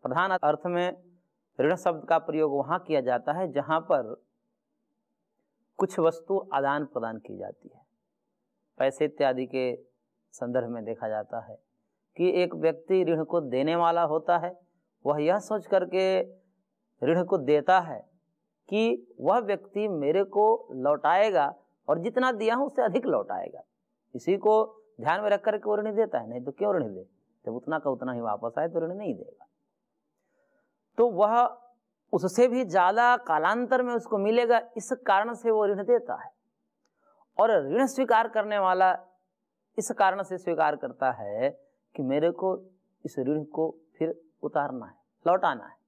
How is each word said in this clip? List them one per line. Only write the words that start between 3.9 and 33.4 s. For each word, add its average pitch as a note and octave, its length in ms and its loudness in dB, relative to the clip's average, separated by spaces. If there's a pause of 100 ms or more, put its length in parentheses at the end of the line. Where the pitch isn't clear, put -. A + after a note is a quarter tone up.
कुछ F#3+ 220 -2
वस्तु F#3 540 0
आदान C#3 340 0
प्रदान A2+ 320 -6
की G#2 200 -16
जाती - 360 -14
है। - 120 -20 (920)
पैसे C3+ 260 0
इत्यादि C3 420 0
के B2+ 320 -4 (540)
संदर्भ B2 360 -4
में A#2 160 -10
देखा A2 240 -8
जाता G#2+ 320 -6
है G#2+ 220 -20 (540)
कि F3+ 260 0
एक F3 120 -2
व्यक्ति E3 500 0
ऋण D#3+ 200 0
को E3+ 160 -2
देने C#3 360 -2
वाला E3+ 260 2
होता D#3+ 360 0
है, F3+ 220 -6 (460)
वह D3 160 0
यह F3 160 2
सोच G3+ 280 -4
करके F#3 560 2 (800)
ऋण E3+ 220 2
को F3+ 140 0
देता D3 420 4
है D3+ 300 -12 (580)
कि A3+ 520 0
वह F3+ 180 2
व्यक्ति G3+ 500 -4
मेरे E3 360 0
को G#3 480 2
लौटाएगा D3 840 2 (340)
और D#3+ 100 2
जितना B3 340 0
दिया A3 220 0
हूँ C4+ 120 0
उससे B3+ 160 -2
अधिक A#3 240 0
लौटाएगा। F#2+ 560 -4 (520)
इसी E3+ 220 0
को G#3+ 400 2 (240)
ध्यान D#3+ 200 0
में G#3 100 0
रख G3+ 140 0
करके G#3 220 -2
वो G#3 100 0
ऋण G#3+ 180 -4
देता G#3+ 240 0
है, A2 100 -6
नहीं B2 160 -10
तो C3+ 80 -8
क्यों G3+ 240 0
ऋण A2+ 180 -4
दे? F#2 120 -14 (400)
जब A2+ 80 -8
उतना D3 240 -6
का D3 120 -4
उतना B2+ 220 -6
ही A#2+ 80 -6
वापस A2 380 -6
आए D#3+ 100 -2
तो E3 120 -4
ऋण E3 140 -6
नहीं F#3+ 200 -8
देगा। - 320 -18 (1500)
तो A#3 120 6
वह G#3+ 500 2 (520)
उससे F#3+ 360 2
भी B3 160 0
ज़्यादा G3+ 520 4
कालांतर A#3+ 640 0